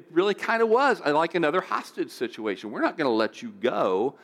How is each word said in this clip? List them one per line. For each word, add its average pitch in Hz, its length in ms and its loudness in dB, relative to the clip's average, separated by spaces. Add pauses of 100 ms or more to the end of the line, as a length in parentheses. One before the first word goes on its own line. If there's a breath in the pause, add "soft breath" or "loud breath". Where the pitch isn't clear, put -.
(120)
really 190 240 2
kinda 226 300 0
was, 226 380 4
uh, 147 100 2
like 165 220 2
another 170 260 2
hostage - 500 -6
situation. 107 600 -6
"We're 131 100 -8
not 170 160 -2
gonna 143 120 0
let 110 320 0
you 120 80 -10
go 113 760 -2